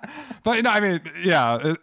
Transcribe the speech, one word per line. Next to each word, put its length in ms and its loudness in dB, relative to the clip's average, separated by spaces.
But, 140 0
you 80 0
know, 80 2
I 80 2
mean, 220 0
yeah, 400 2
it, 220 -2